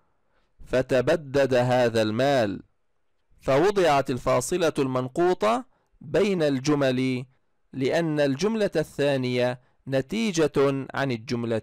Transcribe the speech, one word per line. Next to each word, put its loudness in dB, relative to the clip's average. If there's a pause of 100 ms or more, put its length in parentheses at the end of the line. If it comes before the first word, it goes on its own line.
(640)
فتبدد 0
هذا 2
المال"، 0 (800)
فوضعت 2
الفاصلة 0
المنقوطة 0 (360)
بين 0
الجمل، 0 (480)
لأن -2
الجملة 0
الثانية -2 (260)
نتيجة 0
عن -4
الجملة -4